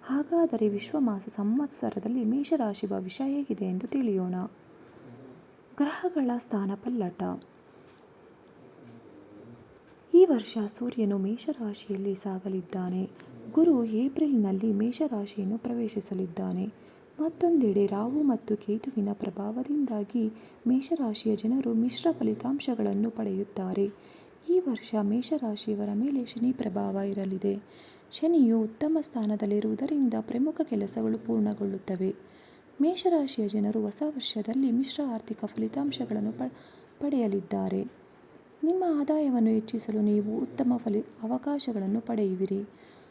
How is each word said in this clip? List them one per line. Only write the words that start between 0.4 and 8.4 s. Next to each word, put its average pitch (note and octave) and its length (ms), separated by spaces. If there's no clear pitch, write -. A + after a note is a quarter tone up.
ವಿಶ್ವಮಾಸ G#3 600
ಸಂವತ್ಸರದಲ್ಲಿ A3+ 960
ಮೇಷರಾಶಿ A#3+ 640
ಭವಿಷ್ಯ F#3+ 380
ಹೇಗಿದೆ C4+ 400
ಎಂದು F#3+ 220
ತಿಳಿಯೋಣ. F#3+ 500
ಗ್ರಹಗಳ D4 640
ಸ್ಥಾನ G3 360
ಪಲ್ಲಟ. G3+ 460